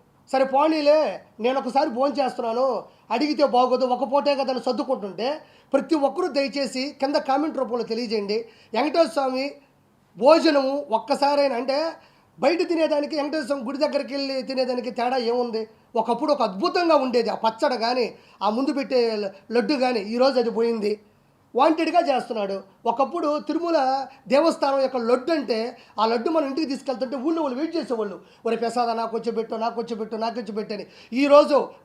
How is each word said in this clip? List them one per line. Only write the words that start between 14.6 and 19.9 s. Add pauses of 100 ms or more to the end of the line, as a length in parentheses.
తేడా
ఏముంది? (280)
ఒకప్పుడు
ఒక
అద్భుతంగా
ఉండేది
ఆ
పచ్చడి
కానీ, (280)
ఆ
ముందు
పెట్టే
ల-, (220)
లడ్డు
కానీ,